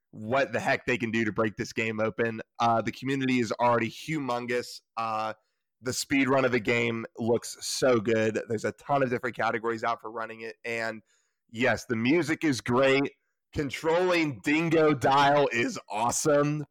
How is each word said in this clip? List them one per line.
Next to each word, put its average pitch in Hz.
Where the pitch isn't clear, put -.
what 113
the 113
heck 127
they 127
can 120
do 113
to 104
break 110
this -
game 110
open. 110
Uh, 117
the 110
community 131
is 113
already 117
humongous. 123
Uh, 110
the 120
speed 135
run 135
of 120
the 123
game 117
looks 113
so 127
good. 110
There's 113
a 107
ton 139
of 127
different 120
categories 113
out 117
for 113
running 113
it. 113
And 113
yes, 117
the 123
music 151
is 139
great. 135
Controlling 160
Dingodile 147
is 120
awesome. 143